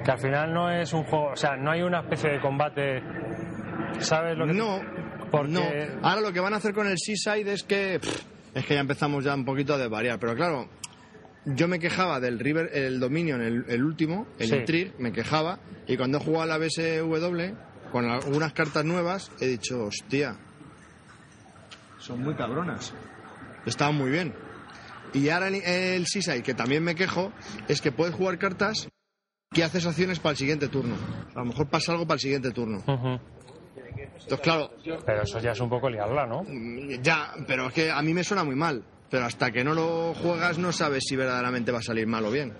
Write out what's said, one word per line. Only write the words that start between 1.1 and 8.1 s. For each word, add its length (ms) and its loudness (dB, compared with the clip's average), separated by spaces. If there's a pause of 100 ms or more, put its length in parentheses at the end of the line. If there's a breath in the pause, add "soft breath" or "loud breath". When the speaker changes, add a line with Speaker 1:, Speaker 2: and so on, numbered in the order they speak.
Speaker 1:
o 40 -6
sea, 220 2
no 120 0
hay 120 2
una 200 2
especie 300 0
de 80 2
combate, 640 0 (960)
¿sabes 380 2
lo 100 0
que 60 2
te 40 2
Speaker 2:
No, 220 0 (500)
Speaker 1:
porque 220 2
Speaker 2:
no. 100 2 (460)
Ahora 140 4
lo 100 0
que 80 0
van 140 2
a 40 0
hacer 160 0
con 140 2
el 100 2
Seaside 560 0
es 100 -4
que, 380 0
pff, 220 -4 (320)